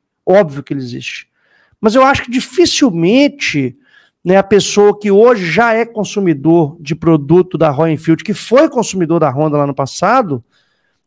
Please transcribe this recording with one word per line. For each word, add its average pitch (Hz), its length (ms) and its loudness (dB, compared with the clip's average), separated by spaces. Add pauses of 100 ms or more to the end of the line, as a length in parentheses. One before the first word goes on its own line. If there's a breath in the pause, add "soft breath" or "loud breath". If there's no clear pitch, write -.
(240)
óbvio 170 380 2
que - 100 -10
ele 139 80 -6
existe. 127 480 -12 (520)
Mas 214 160 0
eu 262 80 4
acho 269 180 0
que - 80 -14
dificilmente, 226 1500 0 (480 soft breath)
né, 180 120 2
a 196 80 2
pessoa 202 520 2
que 208 140 -4
hoje 214 400 4
já 226 240 0
é 226 100 -2
consumidor 170 920 -2
de 147 160 -8
produto 165 640 0
da 160 100 2
Royal 156 260 0
Enfield, 160 280 -2
que 214 100 -4
foi 277 360 2
consumidor 175 500 -2
da 156 100 2
Honda 147 300 -2
lá 143 80 0
no 143 80 -4
passado, 175 720 -2 (640)